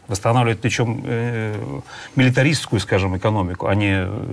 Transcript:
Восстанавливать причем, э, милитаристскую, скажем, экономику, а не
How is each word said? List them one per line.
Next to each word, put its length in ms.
Восстанавливать 520
причем, 460
э, 480
милитаристскую, 640
скажем, 360
экономику, 520
а 80
не 320